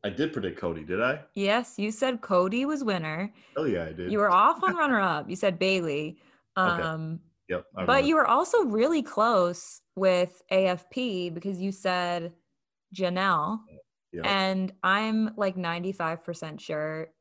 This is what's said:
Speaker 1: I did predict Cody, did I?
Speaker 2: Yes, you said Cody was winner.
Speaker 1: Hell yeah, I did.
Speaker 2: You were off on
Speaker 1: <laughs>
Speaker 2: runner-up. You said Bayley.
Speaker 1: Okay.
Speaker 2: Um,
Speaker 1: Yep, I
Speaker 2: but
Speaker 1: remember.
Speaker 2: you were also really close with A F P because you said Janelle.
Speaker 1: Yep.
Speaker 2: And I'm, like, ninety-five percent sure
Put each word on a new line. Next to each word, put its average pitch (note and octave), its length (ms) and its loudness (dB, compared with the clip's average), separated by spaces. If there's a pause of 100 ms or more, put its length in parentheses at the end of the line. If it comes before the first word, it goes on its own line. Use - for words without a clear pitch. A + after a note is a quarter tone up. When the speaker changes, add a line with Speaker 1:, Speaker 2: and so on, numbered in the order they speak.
Speaker 1:
I - 20 -2
did C#3+ 240 -2
predict G2 260 -6
Cody, E2 240 -6
did F2+ 180 -2
I? C#3 200 0 (140)
Speaker 2:
Yes, G#3 420 -2
you G#3 140 -2
said B3 300 -4
Cody G3 440 2
was C#4+ 180 -4
winner. F3+ 480 -4 (240)
Speaker 1:
Hell D3+ 120 -2
yeah, F2 180 -2
I D#2+ 80 -10
did. F2 180 -6
Speaker 2:
You G#3 80 0
were G3+ 120 4
off C#4 320 4
on F#4 120 0
Speaker 1:
<laughs> E4+ 60 -2
Speaker 2:
runner-up. G3 480 0
You F#3 60 -6
said F#3 240 0
Bayley. E3+ 580 0 (400)
Speaker 1:
Okay. F3 240 2
Speaker 2:
Um, D#3+ 380 -6 (300)
Speaker 1:
Yep, F2+ 160 -2 (120)
I F#2 80 -2
Speaker 2:
but - 80 0
Speaker 1:
remember. C#4 160 4
Speaker 2:
you D#4+ 60 4
were D4+ 120 4
also F4+ 380 4
really B3+ 360 2
close G3+ 800 0 (140)
with F#3 460 2 (100)
A F#3+ 160 4
F F3+ 220 -2
P F#3+ 400 -4
because F3 320 -6
you G3 100 -2
said F3 600 -2 (600)
Janelle. F#3 680 0 (520)
Speaker 1:
Yep. E3 140 -6
Speaker 2:
And F#3+ 480 0 (100)
I'm, A3 540 2
like, G3 180 0
ninety-five F3 680 -4
percent D#3+ 340 -10
sure D#3 480 -6 (140)